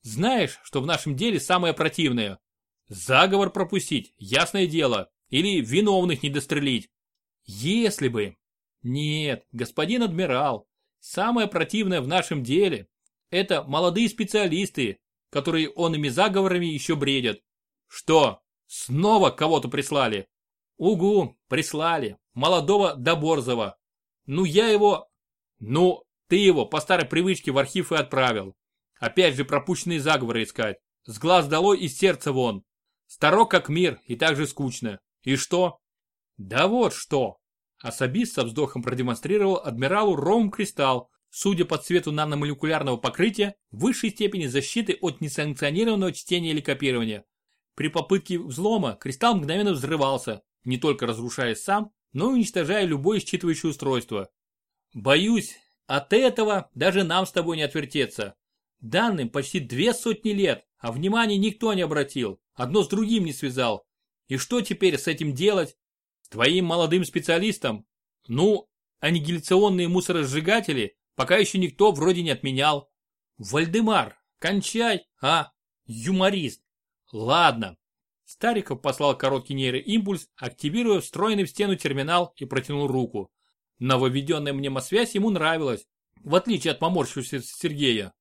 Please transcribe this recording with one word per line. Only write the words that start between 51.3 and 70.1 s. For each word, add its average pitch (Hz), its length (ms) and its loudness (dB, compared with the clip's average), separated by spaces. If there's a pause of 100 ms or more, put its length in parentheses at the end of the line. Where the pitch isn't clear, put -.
сам, 208 280 -2 (220)
но 180 160 0
и 269 40 2
уничтожая 196 520 0
любое 160 340 0
считывающее 165 500 -4
устройство. 120 600 -4 (640)
«Боюсь, 165 640 2 (300)
от - 260 -2
этого 220 600 2
даже 185 280 2
нам 180 220 0
с - 60 -14
тобой 165 260 -2
не 151 60 -2
отвертеться. 135 720 -4 (460)
Данным 156 480 -2
почти 139 300 -4
две 127 340 0
сотни 220 380 -4
лет, 190 340 0 (120)
а 117 140 -6
внимания 202 460 0
никто 214 360 0
не 185 80 0
обратил, 139 600 -2 (120)
одно 143 300 0
с - 60 -2
другим 208 360 2
не 147 80 -6
связал. 127 540 -2 (400)
И 135 100 -4
что 240 240 -2
теперь 180 360 0
с - 100 -4
этим 151 260 -2
делать? 180 440 0 (440)
С - 80 -20
твоим 156 360 2
молодым 170 400 2
специалистом? 165 800 -2 (420)
Ну, 175 420 2 (300)
аннигиляционные 175 880 2
мусоросжигатели – 160 1120 0 (180)